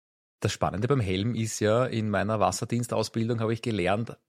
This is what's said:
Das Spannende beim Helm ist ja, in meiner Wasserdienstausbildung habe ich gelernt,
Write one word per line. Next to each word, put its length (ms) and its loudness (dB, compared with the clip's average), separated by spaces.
Das 140 0
Spannende 340 -2
beim 140 2
Helm 340 0
ist 240 -4
ja, 260 4
in 240 -2
meiner 300 0
Wasserdienstausbildung 1040 0
habe 120 0
ich 80 -4
gelernt, 560 0